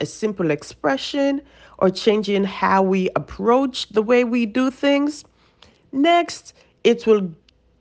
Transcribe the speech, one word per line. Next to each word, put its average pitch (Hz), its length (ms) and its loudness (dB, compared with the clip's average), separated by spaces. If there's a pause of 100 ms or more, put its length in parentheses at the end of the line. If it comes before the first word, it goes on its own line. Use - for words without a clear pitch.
a 147 60 -4
simple 196 420 -4
expression 277 920 -4 (360)
or 190 140 2
changing 202 520 0
how 190 380 0
we 190 340 0
approach 240 720 -2
the 214 120 0
way 247 220 2
we 233 240 0
do 254 240 0
things. 285 520 0 (680)
Next, 339 640 0 (300)
it 233 220 2
will 208 260 2 (500)